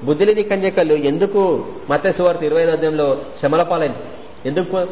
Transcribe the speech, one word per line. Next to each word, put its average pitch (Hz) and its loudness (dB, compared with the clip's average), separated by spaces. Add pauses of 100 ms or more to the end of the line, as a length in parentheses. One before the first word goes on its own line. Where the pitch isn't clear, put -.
బుద్ధి 151 2
లేని 214 4
కన్యకలు 190 0
ఎందుకు 165 2 (240)
మత్తయి 143 0
సువార్త 170 2
ఇరవై 156 2
ఐదో 165 2
అధ్యాయంలో 151 0 (220)
శ్రమల 156 2
పాలైంది? 160 -2 (500)
ఎందుకు? 180 -2